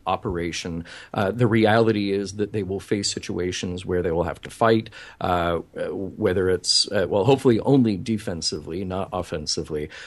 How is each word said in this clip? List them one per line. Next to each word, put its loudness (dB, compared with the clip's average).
operation. -4
Uh, 2
the 2
reality 4
is -2
that -2
they -2
will -4
face -2
situations -6
where 0
they -2
will 0
have -6
to -16
fight, 2
uh, 0
whether 0
it's, 0
uh, 2
well, 2
hopefully 6
only 4
defensively, -4
not -4
offensively. -4